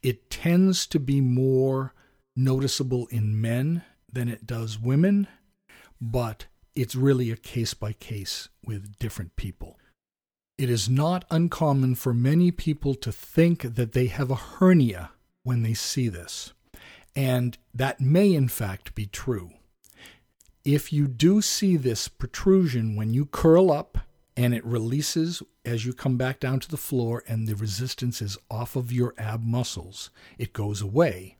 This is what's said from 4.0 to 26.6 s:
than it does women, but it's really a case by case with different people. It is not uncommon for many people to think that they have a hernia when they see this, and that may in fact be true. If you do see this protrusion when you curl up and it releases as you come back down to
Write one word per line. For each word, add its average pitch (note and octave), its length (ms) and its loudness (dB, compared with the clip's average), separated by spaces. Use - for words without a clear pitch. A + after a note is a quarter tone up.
than B2 180 -4
it A#2 160 -10
does A2+ 320 -8
women, E3 500 2
but A#2 460 -6
it's B2+ 180 -4
really B2+ 380 2
a A2+ 40 -4
case - 380 -4
by G#2+ 200 -8
case - 540 -10
with G#2 360 -10
different G#2 360 -8
people. - 440 -10
It C3 140 -2
is G#2+ 180 0
not D#3 440 2
uncommon D3 640 2
for B2+ 180 -2
many D3+ 380 4
people D3 420 -2
to A2+ 180 -6
think E3 640 2
that A2+ 200 -2
they B2+ 120 2
have B2+ 240 -2
a C3 60 0
hernia B2 760 4
when B2 220 0
they A2+ 100 0
see A#2+ 360 -2
this, - 440 -12
and B2+ 420 0
that C3 260 -2
may E3+ 360 6
in C3+ 140 2
fact - 440 -6
be G#2 140 -6
true. G2 420 -6
If C#3+ 300 0
you D3 140 2
do D#3 340 4
see F#3+ 340 2
this B2+ 320 -2
protrusion B2+ 880 0
when A2 200 -2
you C#3+ 100 0
curl E3 460 4
up - 260 -2
and B2 160 2
it A#2 100 -4
releases C3+ 800 -2
as A#2+ 220 -4
you B2+ 60 -6
come B2+ 240 -2
back B2+ 220 -4
down C3 200 -2
to - 100 -12